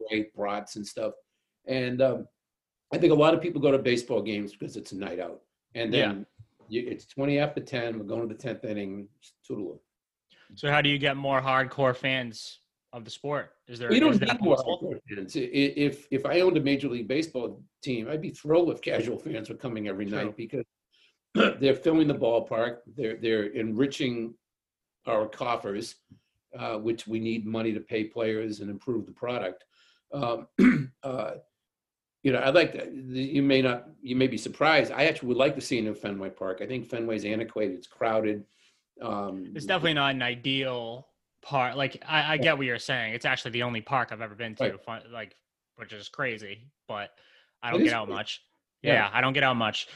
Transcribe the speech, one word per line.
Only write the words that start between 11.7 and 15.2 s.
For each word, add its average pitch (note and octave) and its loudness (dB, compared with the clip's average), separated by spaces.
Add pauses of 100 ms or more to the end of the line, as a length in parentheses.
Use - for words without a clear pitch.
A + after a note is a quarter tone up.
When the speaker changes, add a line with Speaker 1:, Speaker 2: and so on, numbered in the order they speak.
Speaker 2:
fans B2+ -4 (340)
of A#2+ -14
the A2+ -16
sport? C#3+ -6 (160)
Is A#2+ -14
there, A#2+ -2
Speaker 1:
We A#3 8
don't D#4 8
Speaker 2:
is G3+ 6
that - 4
Speaker 1:
need A#3+ -2
more D#3+ 6
Speaker 2:
possible? B2+ -2
Speaker 1:
hardcore - -10
fans. F#2+ -8